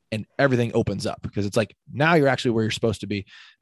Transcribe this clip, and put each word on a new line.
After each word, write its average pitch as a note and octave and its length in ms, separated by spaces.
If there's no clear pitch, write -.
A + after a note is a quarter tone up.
and G#2+ 140
everything B2 340
opens G#2+ 320
up - 160
because - 240
it's G2+ 120
like, G#2+ 180
now D#3 220
you're C#3+ 140
actually B2+ 220
where A2 120
you're G#2+ 80
supposed - 300
to G#2 60
be. G2+ 180